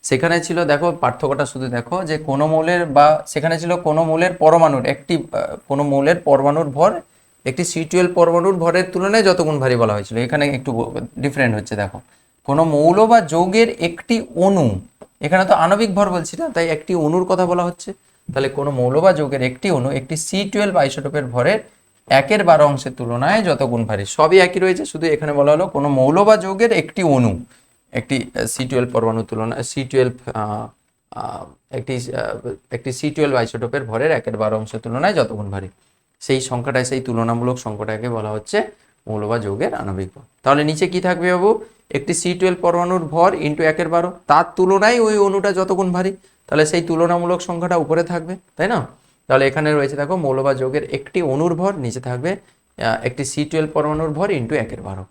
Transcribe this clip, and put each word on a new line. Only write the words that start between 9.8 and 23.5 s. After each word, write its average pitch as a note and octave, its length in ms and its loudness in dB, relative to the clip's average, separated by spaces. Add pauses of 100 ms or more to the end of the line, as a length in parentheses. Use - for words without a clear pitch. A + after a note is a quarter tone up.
হয়েছিল, G#2 240 -4
এখানে C#3+ 300 0
একটু C3 240 -4
ব-, A#2 340 -4 (140)
ডিফারেন্ট C3 360 0
হচ্ছে। G#2+ 200 -6
দেখো G2 240 -6 (440)
কোনো D3 200 0
মৌল E3 420 4
বা A3+ 160 6
যৌগের F#3 480 2 (100)
একটি E3+ 560 -2
অণু, E3+ 440 2 (420)
এখানে D3 240 2
তো - 80 4
আণবিক G3 420 2
ভর G3+ 140 2
বলছি F3 300 -4
না, E4 100 -4
তাই E3+ 180 -2
একটি D#3+ 280 -4
অণুর E3+ 300 2
কথা F#3 200 0
বলা F3 180 0
হচ্ছে। F3 300 -8 (400)
তাহলে C3+ 160 0
কোনো C#3 220 -4
মৌল B2+ 280 0
বা F#3 140 6
যৌগের C#3 280 -2
একটি B2+ 300 -2
অণু C3+ 180 0
একটি C#3 280 -4
সি G3 320 -4
টুয়েলভ G3+ 260 0
আইসোটোপের C#3+ 500 0
ভরের B2+ 340 0 (480)
একের E3 360 4
বারো D#3 220 8
অংশের C3+ 320 0
তুলনায় C3+ 460 0
যত D3+ 200 0